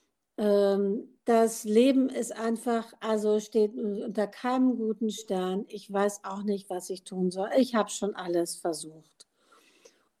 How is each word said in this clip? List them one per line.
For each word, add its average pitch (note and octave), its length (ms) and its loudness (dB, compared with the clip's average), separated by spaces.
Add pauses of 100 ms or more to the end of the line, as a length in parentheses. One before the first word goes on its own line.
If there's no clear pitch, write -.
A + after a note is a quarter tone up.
(380)
Ähm, G3+ 760 2 (100)
das A3+ 380 4
Leben B3+ 460 4
ist A#3+ 220 -6
einfach, A3+ 600 -4 (100)
also G#3+ 380 2
steht G#3+ 360 0
unter G#3 500 -4
keinem B3+ 520 0
guten A3 340 -2
Stern. F#3 560 -4
Ich G#3 260 -12
weiß G3+ 300 0
auch G3 180 -8
nicht, G3+ 300 -4
was F3+ 180 -6
ich F#3 140 -10
tun F#3 260 -2
soll. F#3+ 260 -4
Ich B3+ 200 2
habe G#3+ 160 0
schon G#3 240 -4
alles F3 400 -2
versucht.“ D#3+ 720 -10 (920)